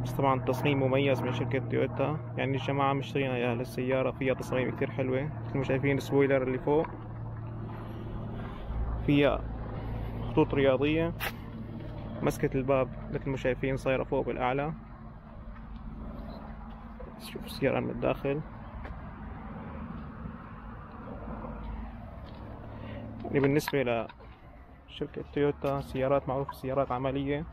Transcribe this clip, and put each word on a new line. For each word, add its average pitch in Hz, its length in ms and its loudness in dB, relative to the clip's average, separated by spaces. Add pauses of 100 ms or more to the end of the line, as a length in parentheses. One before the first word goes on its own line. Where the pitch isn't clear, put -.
بس - 80 -4
طبعًا 135 280 4
تصميم 135 440 4
مميز 131 380 6
من 123 120 0
شركة 120 260 0
تويوتا، 131 580 2 (200)
يعني 131 140 2
الجماعة 139 420 2
مشترينا 135 420 0
اياها 120 200 2
للسيارة، 127 560 2
فيها 131 220 2
تصاميم 123 420 0
كتير 123 160 0
حلوة. 131 400 0 (140)
مثل - 120 -2
ما 135 60 2
شايفين 135 340 4
السبويلر 135 460 6
اللي 127 160 0
فوق، 147 280 4 (2250)
فيها 143 360 6 (880)
خطوط - 240 4
رياضية، 143 600 4 (1080)
مسكة 143 360 2
الباب 131 320 4 (240)
مثل 143 160 -2
ما 135 80 0
شايفين 131 400 2
صايرة 131 260 2
فوق 131 220 0
بالأعلى. 135 480 2 (2500)
شوف - 260 -8
السيارة 123 340 2
من 120 100 -2
الداخل. 131 520 0 (4000)
يعني - 160 4
بالنسبة 135 680 4 (840)
لشركة - 340 -8 (100)
تويوتا، 143 480 2
سيارات 135 480 2
معروفة، 139 220 0
سيارات 131 400 0
عملية 139 600 0